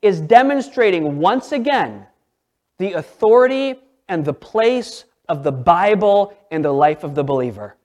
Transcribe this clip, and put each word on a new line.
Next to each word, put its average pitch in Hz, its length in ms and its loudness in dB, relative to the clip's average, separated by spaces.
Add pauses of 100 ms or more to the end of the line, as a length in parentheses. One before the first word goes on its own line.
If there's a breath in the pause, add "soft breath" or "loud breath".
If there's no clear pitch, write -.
is 190 200 0
demonstrating 220 960 0
once 196 360 -2
again 220 520 -4 (720)
the 190 160 -6
authority 254 800 0 (340)
and 170 140 -4
the 143 100 -4
place 233 720 -4 (220)
of 151 140 -6
the 143 100 -4
Bible 202 880 2 (140)
in 156 100 -4
the 147 100 0
life 151 320 2
of 143 120 -8
the 143 80 -2
believer. 123 600 -4